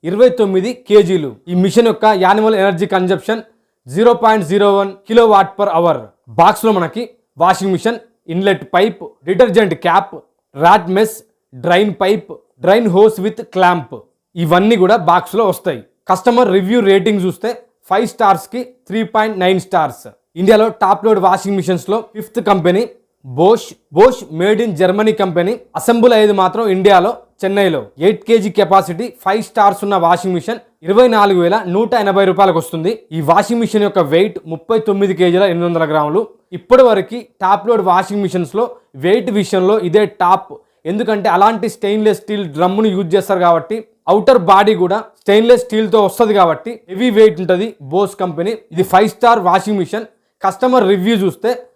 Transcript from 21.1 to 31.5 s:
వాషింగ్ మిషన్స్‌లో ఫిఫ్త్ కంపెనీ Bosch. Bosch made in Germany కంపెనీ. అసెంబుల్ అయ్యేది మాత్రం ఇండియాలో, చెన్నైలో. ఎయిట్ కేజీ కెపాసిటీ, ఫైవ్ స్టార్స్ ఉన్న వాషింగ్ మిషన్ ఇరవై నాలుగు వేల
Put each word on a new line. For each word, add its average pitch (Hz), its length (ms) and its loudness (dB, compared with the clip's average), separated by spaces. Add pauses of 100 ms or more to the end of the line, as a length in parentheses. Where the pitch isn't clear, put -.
వాషింగ్ 190 320 -2
మిషన్స్‌లో 185 400 -4 (160)
ఫిఫ్త్ 214 240 -8 (100)
కంపెనీ 185 340 0 (540)
Bosch. 202 300 2 (280)
Bosch 220 220 6 (220)
made 202 240 0
in 226 60 -4 (100)
Germany 208 400 2
కంపెనీ. 180 320 -2 (260)
అసెంబుల్ 233 380 2
అయ్యేది 208 240 2
మాత్రం 185 240 0 (100)
ఇండియాలో, 190 360 4 (300)
చెన్నైలో. 190 400 -2 (240)
ఎయిట్ 214 240 0
కేజీ 220 300 2
కెపాసిటీ, 185 480 0 (180)
ఫైవ్ 208 240 -2
స్టార్స్ 202 380 0
ఉన్న 202 180 -2
వాషింగ్ 180 320 0
మిషన్ 220 240 -6 (260)
ఇరవై 220 280 4
నాలుగు 202 300 2
వేల 185 120 2 (180)